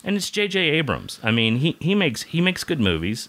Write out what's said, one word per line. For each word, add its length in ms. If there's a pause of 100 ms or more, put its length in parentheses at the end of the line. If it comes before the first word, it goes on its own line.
And 120
it's 140
J 180
J 120 (100)
Abrams. 520
I 80
mean, 280
he, 220
he 140
makes, 280
he 180
makes 240
good 160
movies, 480